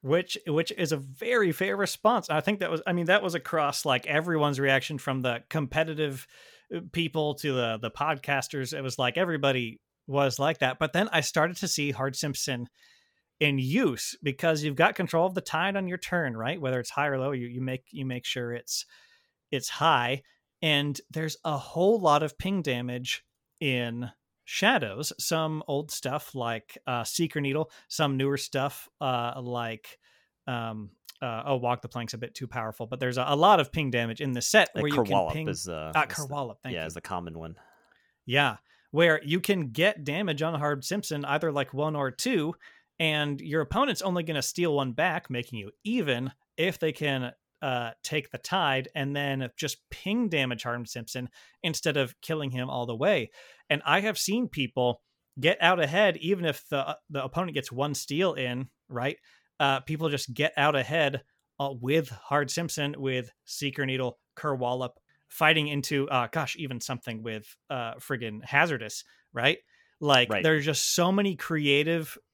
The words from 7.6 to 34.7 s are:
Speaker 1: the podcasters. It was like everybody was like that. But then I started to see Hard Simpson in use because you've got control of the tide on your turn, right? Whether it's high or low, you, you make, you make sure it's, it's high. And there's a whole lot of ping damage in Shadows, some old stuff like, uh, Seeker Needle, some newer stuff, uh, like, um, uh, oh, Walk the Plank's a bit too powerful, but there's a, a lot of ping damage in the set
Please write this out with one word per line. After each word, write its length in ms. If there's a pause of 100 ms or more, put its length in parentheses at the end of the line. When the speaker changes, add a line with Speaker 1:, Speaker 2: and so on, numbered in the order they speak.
Speaker 1:
the 100
podcasters. 880
It 40
was 180
like 180
everybody 600 (280)
was 320
like 200
that. 200
But 140
then 200
I 80
started 360
to 120
see 220
Hard 260
Simpson 500 (720)
in 180
use 640
because 400
you've 140
got 180
control 300
of 100
the 60
tide 360
on 100
your 100
turn, 380
right? 240
Whether 220
it's 100
high 160
or 120
low, 120
you, 160
you 140
make, 300
you 140
make 200
sure 280
it's, 320 (680)
it's 180
high. 520 (400)
And 380 (120)
there's 340
a 120
whole 420
lot 240
of 140
ping 240
damage 640 (380)
in 500 (400)
Shadows, 680
some 480
old 240
stuff 420
like, 420 (120)
uh, 160
Seeker 360
Needle, 300 (180)
some 300
newer 180
stuff, 540 (100)
uh, 400
like, 600 (480)
um, 420 (320)
uh, 240
oh, 120
Walk 260
the 40
Plank's 280
a 20
bit 160
too 140
powerful, 400
but 120
there's 200
a, 80
a 80
lot 240
of 120
ping 200
damage 300
in 100
the 100
set 320